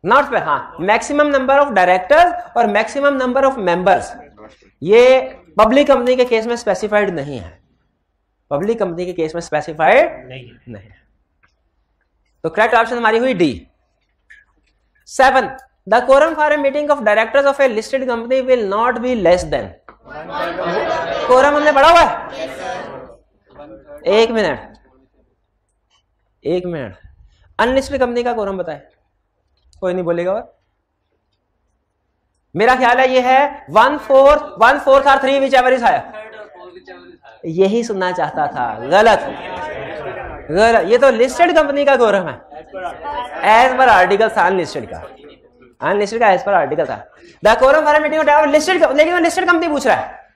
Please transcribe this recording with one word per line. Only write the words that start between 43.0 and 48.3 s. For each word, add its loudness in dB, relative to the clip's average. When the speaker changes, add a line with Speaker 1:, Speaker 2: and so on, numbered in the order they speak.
Speaker 1:
as 4
per 6
article 2
था 2
unlisted -4
का, -14
Unlisted -2
का 4
as 2
per 0
article -2
था। -10
The 6
quorum 4
for 2
a 2
meeting -2
of 0
directors 4